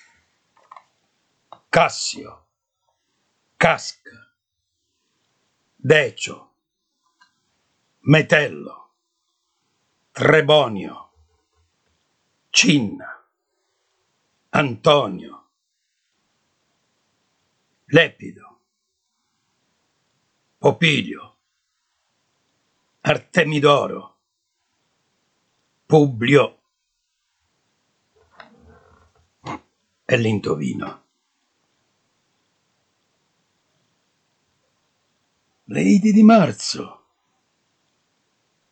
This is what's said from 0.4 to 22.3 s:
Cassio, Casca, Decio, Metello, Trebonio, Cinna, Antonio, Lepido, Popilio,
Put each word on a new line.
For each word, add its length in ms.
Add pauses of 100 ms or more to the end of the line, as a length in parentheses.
Cassio, 800 (1080)
Casca, 760 (1400)
Decio, 800 (1500)
Metello, 920 (1160)
Trebonio, 1000 (1400)
Cinna, 760 (1200)
Antonio, 1000 (2500)
Lepido, 720 (2000)
Popilio, 800 (1600)